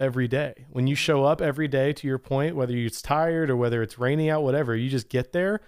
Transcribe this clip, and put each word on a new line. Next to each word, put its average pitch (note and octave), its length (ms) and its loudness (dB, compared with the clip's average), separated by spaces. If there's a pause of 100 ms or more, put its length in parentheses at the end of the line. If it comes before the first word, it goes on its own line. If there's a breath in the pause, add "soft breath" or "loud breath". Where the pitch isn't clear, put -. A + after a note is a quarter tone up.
every B2+ 280 0
day. C3 420 -4
When B2+ 160 0
you C#3 80 0
show C#3+ 300 2
up D3+ 160 2
every D3+ 280 0
day, C3+ 260 2
to - 120 -8
your C3+ 120 0
point, D3 380 -2
whether B2 180 -2
it's A#2 260 -4
tired D#3+ 480 0
or B2+ 80 2
whether A#2+ 260 0
it's A2 160 -8
raining D3 300 0
out, D#3 140 0
whatever, C3 340 2
you A#2+ 140 -2
just C3 180 -4
get B2 240 -2
there. G3 360 0